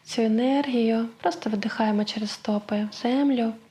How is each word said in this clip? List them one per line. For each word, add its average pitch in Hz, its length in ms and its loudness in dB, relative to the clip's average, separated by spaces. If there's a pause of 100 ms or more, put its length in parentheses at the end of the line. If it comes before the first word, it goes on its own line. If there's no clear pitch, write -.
цю - 180 -2
енергію, 233 840 2 (120)
просто 339 300 -2
видихаємо 214 540 0
через 208 260 -6
стопи 208 600 -2
в - 100 -16
землю. 247 500 2 (180)